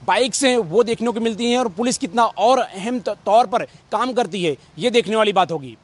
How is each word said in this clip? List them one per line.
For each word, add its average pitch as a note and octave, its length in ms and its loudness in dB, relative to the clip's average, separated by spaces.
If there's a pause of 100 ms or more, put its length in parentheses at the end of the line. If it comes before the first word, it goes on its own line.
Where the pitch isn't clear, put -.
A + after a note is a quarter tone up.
bikes A3+ 400 0
हैं B3+ 120 4
वो G3+ 260 2
देखने A3+ 280 -2
को A3+ 100 -4
मिलती A3+ 320 -2
हैं B3 60 2
और B3+ 100 0
पुलिस A3 300 -4
कितना A3+ 260 0
और A#3 340 2
अहम A3 420 -6
त-, F3 80 -6
तौर G#3+ 380 2
पर F#3+ 180 -2
काम A3+ 480 -6
करती G3 320 -2
है, D3 120 0 (220)
ये A3+ 120 0
देखने A3 260 2
वाली G#3+ 160 2
बात F3+ 200 2
होगी। C3 320 -10